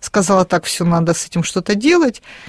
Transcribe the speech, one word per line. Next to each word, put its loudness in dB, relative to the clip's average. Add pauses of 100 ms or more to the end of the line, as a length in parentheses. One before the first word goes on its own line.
сказала: 2
«Так, -2
все, -4
надо 2
с -6
этим -4
что-то -2
делать». 0 (260)